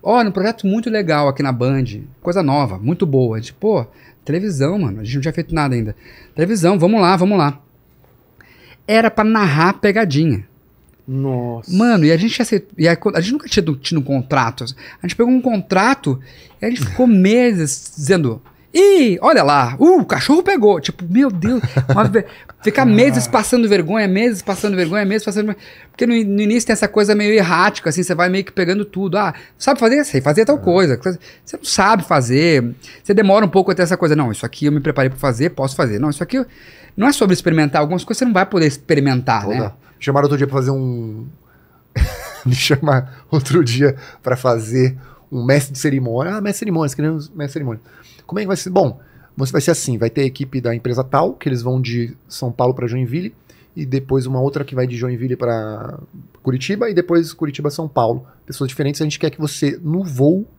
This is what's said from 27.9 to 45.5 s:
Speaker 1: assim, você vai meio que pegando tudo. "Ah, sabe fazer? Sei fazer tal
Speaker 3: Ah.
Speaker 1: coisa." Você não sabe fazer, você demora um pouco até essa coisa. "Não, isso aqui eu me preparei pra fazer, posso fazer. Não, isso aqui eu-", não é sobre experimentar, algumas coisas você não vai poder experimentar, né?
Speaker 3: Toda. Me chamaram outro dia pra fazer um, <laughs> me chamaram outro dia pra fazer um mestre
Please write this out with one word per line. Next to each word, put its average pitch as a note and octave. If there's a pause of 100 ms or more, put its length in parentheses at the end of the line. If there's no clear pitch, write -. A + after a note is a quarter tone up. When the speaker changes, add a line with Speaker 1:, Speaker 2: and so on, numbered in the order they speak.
Speaker 1:
assim, E3
você F3
vai F3
meio F#3+
que -
pegando G3
tudo. F#3+
"Ah, F#3 (240)
sabe -
fazer? C4
Sei C#3
fazer D3+
tal G3+
Speaker 3:
Ah. -
Speaker 1:
coisa." F3 (460)
Você -
não -
sabe G#3
fazer, C3 (280)
você -
demora G3+
um F#3
pouco F#3+
até F3+
essa F3
coisa. D3+
"Não, C3
isso -
aqui -
eu D3
me D3
preparei C3+
pra C3
fazer, C3+
posso C3+
fazer. A2+
Não, D3
isso -
aqui G#3
eu-", B3 (500)
não G3+
é C#4+
sobre G3
experimentar, D#3+
algumas F3
coisas -
você C4
não A#3+
vai F#3
poder E3+
experimentar, C3
né? G#2+
Speaker 3:
Toda. G#2+ (240)
Me -
chamaram C#3+
outro C#3+
dia C#3
pra C3+
fazer C3
um, A#2+ (680)
<laughs> -
me B2
chamaram C3+ (240)
outro C3
dia B2+ (260)
pra B2+
fazer B2+ (340)
um B2
mestre C#3